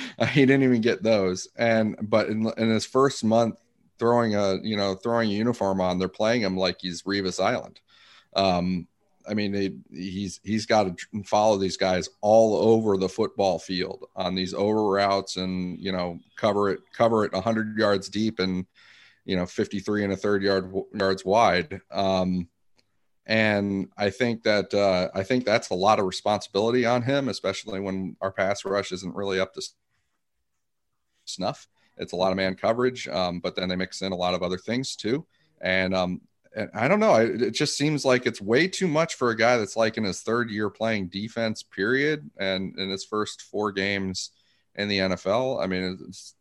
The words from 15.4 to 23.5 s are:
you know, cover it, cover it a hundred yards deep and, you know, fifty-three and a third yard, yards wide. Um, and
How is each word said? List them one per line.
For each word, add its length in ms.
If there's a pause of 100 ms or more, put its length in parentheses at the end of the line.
you 100
know, 300 (160)
cover 340
it, 100 (120)
cover 320
it 100
a 60
hundred 360
yards 320
deep 300
and, 280 (580)
you 100
know, 100
fifty-three 600
and 80
a 40
third 280
yard, 280 (220)
yards 300
wide. 560 (100)
Um, 580 (800)
and 640 (100)